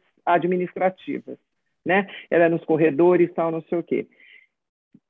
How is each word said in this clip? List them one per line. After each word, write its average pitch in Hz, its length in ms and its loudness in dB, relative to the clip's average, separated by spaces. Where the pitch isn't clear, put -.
administrativas, 175 1120 -2
né? 190 220 0
Era 165 180 4
nos 165 160 -2
corredores, 170 680 2
tal, 165 160 -2
não 160 120 -6
sei 170 160 -6
o 165 40 -4
quê. - 240 -6